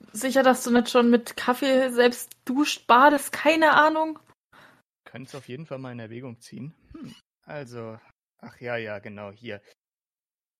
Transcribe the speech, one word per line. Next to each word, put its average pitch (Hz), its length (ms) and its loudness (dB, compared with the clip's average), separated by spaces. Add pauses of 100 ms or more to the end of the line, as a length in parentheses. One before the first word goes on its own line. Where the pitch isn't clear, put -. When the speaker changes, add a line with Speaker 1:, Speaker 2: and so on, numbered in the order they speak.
(120)
Speaker 1:
Sicher, 262 320 0
dass 254 200 4
du 247 80 -4
nicht 240 180 2
schon 240 200 4
mit 233 280 0
Kaffee 262 540 0
selbst 240 400 0 (140)
duscht, 285 420 -2
badest? 277 440 4
Keine 311 420 2
Ahnung. 311 460 2 (840)
Speaker 2:
Könnt's 131 300 -18
auf 131 120 -16
jeden 131 180 -14
Fall 139 140 -12
mal 127 140 -12
in 120 60 -14
Erwägung 117 420 -14
ziehen. 143 320 -16 (200)
Hm, 320 200 -18 (320)
also, 117 520 -14 (420)
ach - 200 -20
ja, 120 180 -8
ja, 107 220 -10
genau, 104 320 -16
hier. 107 300 -16 (1000)